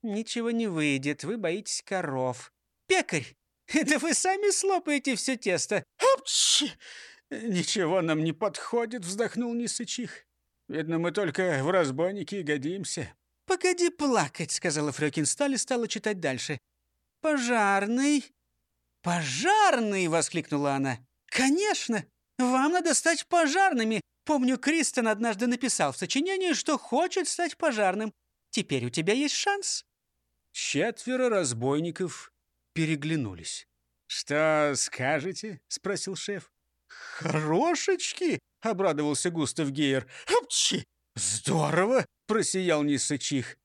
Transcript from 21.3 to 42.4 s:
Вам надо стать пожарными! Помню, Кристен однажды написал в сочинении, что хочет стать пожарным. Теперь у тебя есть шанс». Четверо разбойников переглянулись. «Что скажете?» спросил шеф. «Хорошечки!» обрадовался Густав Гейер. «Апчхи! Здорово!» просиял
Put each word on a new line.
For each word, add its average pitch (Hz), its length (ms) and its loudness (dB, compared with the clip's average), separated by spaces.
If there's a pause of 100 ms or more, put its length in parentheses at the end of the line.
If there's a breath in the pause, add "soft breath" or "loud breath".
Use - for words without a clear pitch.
Вам 262 340 2
надо 339 220 2
стать - 340 0
пожарными! 302 720 4 (240)
Помню, 254 340 2
Кристен 269 520 2
однажды 214 380 0
написал 233 440 0
в - 60 -8
сочинении, 359 560 0
что 277 240 0
хочет 359 500 0
стать - 300 -4
пожарным. 214 560 0 (380)
Теперь 135 340 -2
у 123 40 0
тебя 165 240 0
есть 277 220 0
шанс». - 480 -2 (760)
Четверо 240 680 0
разбойников 156 1040 -2 (400)
переглянулись. 151 920 -4 (400)
«Что 151 680 2
скажете?» 156 920 -4
спросил - 480 -6
шеф. 196 360 -8 (360)
«Хорошечки!» 185 1500 0 (220)
обрадовался 170 680 0
Густав 160 400 -2
Гейер. 135 380 0 (180 loud breath)
«Апчхи! - 580 2 (320)
Здорово!» 160 920 0 (180)
просиял 185 560 2